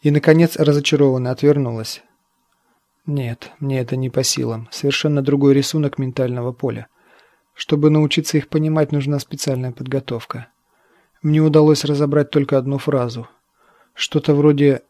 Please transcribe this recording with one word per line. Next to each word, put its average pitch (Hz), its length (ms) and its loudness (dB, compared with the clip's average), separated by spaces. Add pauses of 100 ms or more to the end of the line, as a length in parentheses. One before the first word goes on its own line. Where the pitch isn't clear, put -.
И, 151 100 2
наконец, 160 460 4
разочарованно 143 720 2
отвернулась. 127 680 -2 (1040)
Нет, 131 540 -6
мне 135 200 -2
это 123 160 -4
не 131 140 -4
по 131 140 -2
силам. 117 480 -4
Совершенно 143 500 0
другой 139 320 4
рисунок 139 460 0
ментального 127 540 -4
поля. 117 340 -6 (680)
Чтобы 151 360 0
научиться 151 480 0
их 139 100 -2
понимать, 156 440 0
нужна 143 280 -2
специальная 127 520 -6
подготовка. 127 760 -8 (760)
Мне 151 200 2
удалось 151 440 4
разобрать 147 460 0
только 139 260 0
одну 135 200 -2
фразу. 123 500 -4 (680)
Что-то - 400 -2
вроде 143 560 2